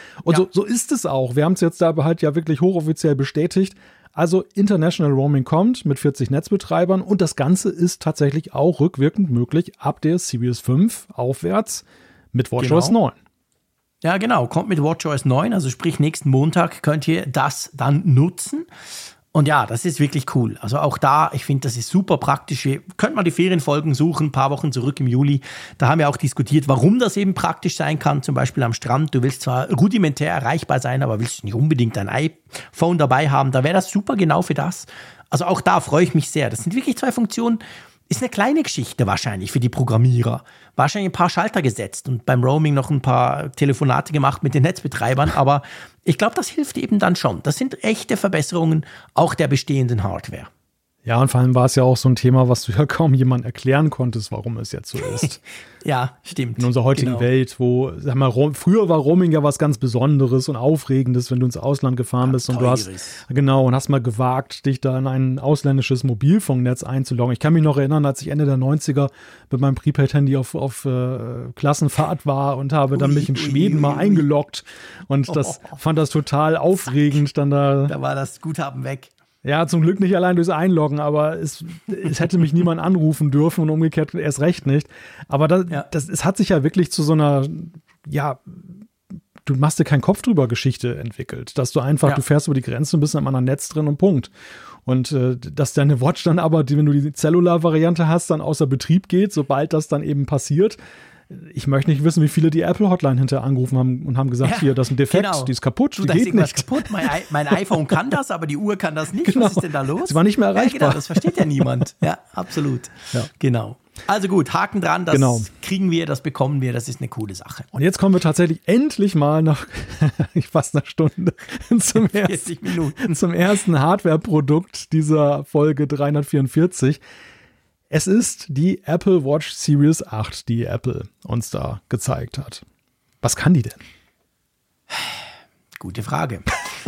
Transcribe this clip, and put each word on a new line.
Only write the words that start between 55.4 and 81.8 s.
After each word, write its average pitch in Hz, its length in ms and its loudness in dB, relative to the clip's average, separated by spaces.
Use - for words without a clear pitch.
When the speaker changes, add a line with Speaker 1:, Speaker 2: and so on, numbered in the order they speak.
Speaker 2:
<laughs> - 40 -20
Ja, 127 400 -4
stimmt. 117 360 -6
Speaker 1:
In 123 80 0
unserer 123 180 2
heutigen 131 280 2
Speaker 2:
Genau. 113 80 -4
Speaker 1:
Welt, 127 380 2
wo, 127 380 0
sag 143 180 -4
mal, 135 120 2
Ro-, 131 260 2
früher 190 380 2
war 165 80 4
Roaming 165 340 4
ja 151 100 2
was 143 160 0
ganz 147 200 0
Besonderes 131 720 2
und 120 60 -4
Aufregendes, 131 760 0
wenn 127 100 0
du 127 60 2
ins 120 100 -4
Ausland 135 400 -2
gefahren 127 320 0
Speaker 2:
Ja, 131 40 2
Speaker 1:
bist 127 180 -2
und 120 100 -2
du 123 80 2
hast, 123 160 0
Speaker 2:
teures. - 460 -16
Speaker 1:
genau, 135 340 4
und 123 100 4
hast 135 140 -2
mal 139 140 2
gewagt, 127 640 -4
dich 135 160 0
da 131 160 -2
in 135 80 -2
ein 131 320 0
ausländisches 135 640 0
Mobilfunknetz 127 800 2
einzuloggen. 127 480 -2
Ich 117 80 -4
kann 156 140 4
mich 160 80 6
noch 147 160 4
erinnern, 147 260 2
als 135 160 -2
ich 143 80 -10
Ende 147 160 0
der 135 140 2
neunziger 139 500 0
mit 131 120 0
meinem 139 120 2
Prepaid-Handy 139 640 2
auf, 131 180 -4
auf, 135 300 -6
äh, 127 340 -2
Klassenfahrt 151 720 0
war 139 320 0
und 139 160 -4
habe 139 240 2
dann 143 140 2
Speaker 2:
Ui, 147 40 4
Speaker 1:
mich 143 140 0
in 131 60 0
Speaker 2:
ui, - 40 -6
Speaker 1:
Schweden 151 360 0
Speaker 2:
ui, 147 40 2
Speaker 1:
mal 143 140 2
Speaker 2:
ui. 143 60 -6
Speaker 1:
eingeloggt 151 640 2
und 139 280 0
das, 135 260 -2
Speaker 2:
Oh. 147 60 -18
Speaker 1:
fand 156 200 0
das 156 120 0
total 156 480 0
aufregend, 147 800 2
dann 143 100 2
da 139 380 2
Speaker 2:
Da 143 160 -4
war 139 120 -4
das 135 280 -8
Guthaben 139 420 -8
weg. 131 240 -10
Speaker 1:
Ja, 151 240 0
zum 170 140 2
Glück 175 200 2
nicht 190 140 4
allein 180 220 2
durchs 170 140 2
Einloggen, 156 500 2
aber 151 380 0
es, 160 260 -8